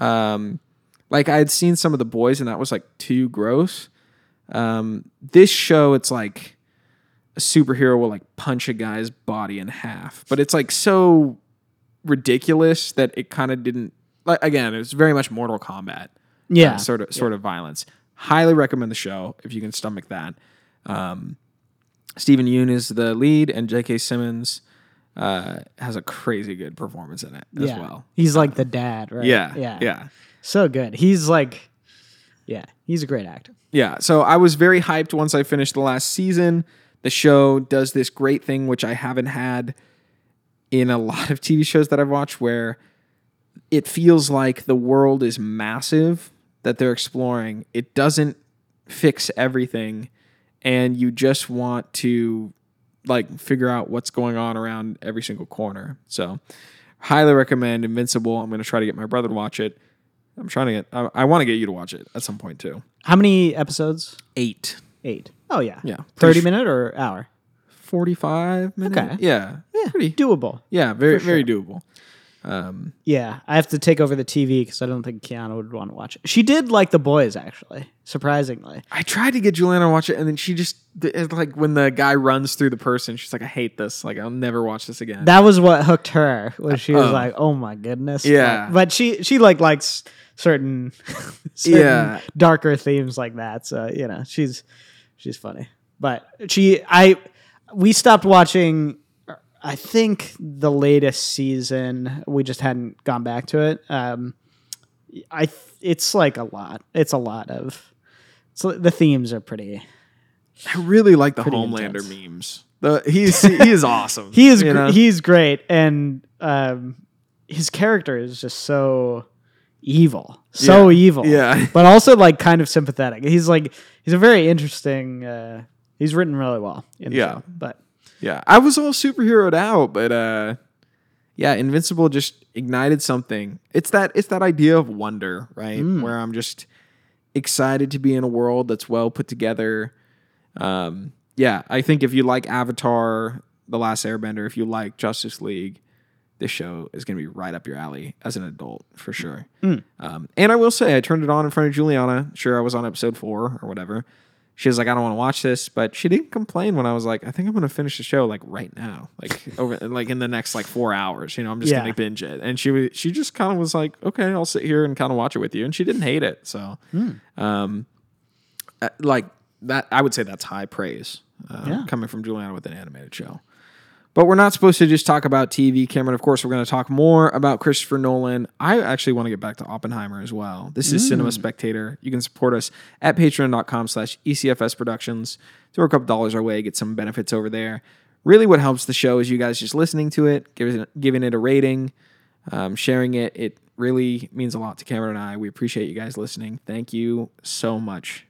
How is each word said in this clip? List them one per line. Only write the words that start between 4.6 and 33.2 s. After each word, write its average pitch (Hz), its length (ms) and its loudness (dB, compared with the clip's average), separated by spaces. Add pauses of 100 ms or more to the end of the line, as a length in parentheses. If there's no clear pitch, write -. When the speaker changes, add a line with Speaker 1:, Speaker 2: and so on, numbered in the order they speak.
Speaker 1:
this 180 300 6
show, 147 420 4
it's 131 180 0
like 107 460 -10 (800)
a - 40 -8
superhero 127 580 2
will, 120 100 0
like, 104 140 -10 (140)
punch 127 320 -6
a 127 40 -6
guy's 110 380 -8
body 104 480 -10
in 95 100 -12
half, 95 600 -16
but 139 120 0
it's, 143 140 0
like, 143 160 -2
so 175 680 4 (640)
ridiculous 156 880 0
that 131 240 0
it - 140 -10
kinda 131 260 -4
didn't, 120 360 -8 (320)
like, 170 180 2
again, 131 320 0
it 113 40 -8
was 117 140 -12
very 151 200 4
much 135 180 0
Mortal 113 280 -6
Kombat, 95 460 -14
uh, - 40 -20 (400)
Speaker 2:
Yeah. 160 280 6
Speaker 1:
sort 110 240 -2
of, 101 100 -10
Speaker 2:
Yeah. - 80 -10
Speaker 1:
sort 117 140 -2
of 101 80 -8
violence. 87 460 -10 (280)
Highly 165 400 2
recommend 127 360 0
the 110 60 -10
show 95 480 -10
if 113 80 -16
you 110 80 -10
can 107 120 -10
stomach 104 360 -12
that. 82 260 -12 (520)
Um, 92 500 -10 (800)
Steven 131 300 2
Yeun 127 240 2
is 123 200 -2
the 113 240 -2
lead, 147 360 2
and 117 180 -6
J 117 140 -2
K 117 160 -4
Simmons, 120 640 -6 (560)
uh, 92 440 -8 (180)
has 120 180 -10
a 87 60 -10
crazy 101 520 -8
good 90 220 -14
performance - 480 -16
in - 100 -20
it - 100 -20 (120)
as 139 140 -2
Speaker 2:
Yeah. 110 100 -10
Speaker 1:
well. - 240 -16 (100)
Speaker 2:
He's, 156 220 2
like, 147 160 4
Speaker 1:
Uh, - 20 -20
Speaker 2:
the 131 100 -4
dad, 120 480 -8
right? 120 120 -8
Speaker 1:
Yeah, 107 320 0
Speaker 2:
Yeah. 123 240 -10
Speaker 1:
yeah. 110 280 -6 (320)
Speaker 2:
So 196 280 0
good. 123 260 -6
He's, 165 340 2
like, 147 420 -2 (760)
yeah, 107 200 -12 (200)
he's 170 160 -4
a 139 40 -6
great 117 200 -6